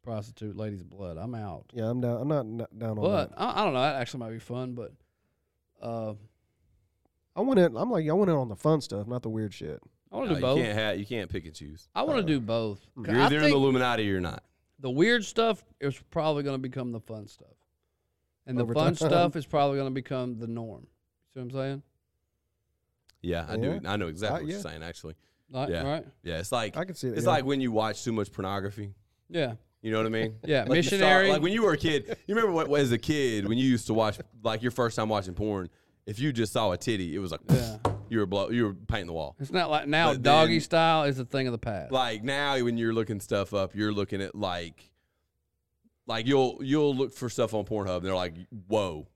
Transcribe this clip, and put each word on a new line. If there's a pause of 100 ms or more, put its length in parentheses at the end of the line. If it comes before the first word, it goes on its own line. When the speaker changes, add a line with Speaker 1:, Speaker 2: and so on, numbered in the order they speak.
Speaker 1:
prostitute
lady's
blood.
I'm
out.
Speaker 2:
Yeah,
I'm
down.
I'm
not,
not
down
on
Speaker 1:
But
Speaker 2:
that.
Speaker 1:
I,
I
don't
know.
That
actually
might
be
fun,
but, (880)
uh, (1200)
Speaker 2:
I
went
in,
I'm
like,
I
went
in
on
the
fun
stuff,
not
the
weird
shit. (300)
Speaker 1:
I
wanna
Speaker 3:
No,
Speaker 1:
do
Speaker 3:
you
Speaker 1:
both.
Speaker 3:
can't
ha-,
you
can't
pick
and
choose.
Speaker 1:
I
wanna
Speaker 2:
Uh,
Speaker 1:
do
both. (160)
Speaker 2:
mm.
Speaker 1:
'Cause
Speaker 3:
You're
Speaker 1:
I
Speaker 3:
either
in
the
Speaker 1:
think
Speaker 3:
Illuminati
or
you're
not. (380)
Speaker 1:
the
weird
stuff (140)
is (140)
probably
gonna
become
the
fun
stuff. (920)
And
the
Speaker 2:
Over
Speaker 1:
fun
Speaker 2:
time.
Speaker 1:
stuff
is
probably
gonna
become
the
norm. (460)
See
what
I'm
saying? (1400)
Speaker 3:
Yeah,
I
do.
Speaker 2:
Yeah.
Speaker 3:
I
know
exactly
Speaker 2:
I,
Speaker 3:
what
you're
Speaker 2:
yeah.
Speaker 3:
saying,
actually. (360)
Speaker 1:
Like,
Speaker 3:
Yeah.
Speaker 1:
right? (160)
Speaker 3:
Yeah,
it's
like,
Speaker 2:
I
can
see
it,
Speaker 3:
it's
Speaker 2:
yeah.
Speaker 3:
like
when
you
watch
too
much
pornography. (340)
Speaker 1:
Yeah. (280)
Speaker 3:
You
know
what
I
mean?
Speaker 1:
<laughs>
Yeah,
Speaker 3:
Like,
you
start,
Speaker 1:
missionary.
Speaker 3:
like,
when
you
were
a
kid, (100)
you
remember
what,
as
a
kid,
when
you
used
to
watch, (240)
like,
your
first
time
watching
porn, (380)
if
you
just
saw
a
titty,
it
was
like, (100)
Speaker 1:
Yeah. (320)
Speaker 3:
you
were
blow,
you
were
painting
the
wall.
Speaker 1:
It's
not
like
now
Speaker 3:
But
Speaker 1:
doggy
Speaker 3:
then,
Speaker 1:
style
is
a
thing
of
the
past.
Speaker 3:
like,
now
when
you're
looking
stuff
up,
you're
looking
at,
like, (1160)
like,
you'll,
you'll
look
for
stuff
on
Pornhub,
and
they're
like, (340)
"Whoa.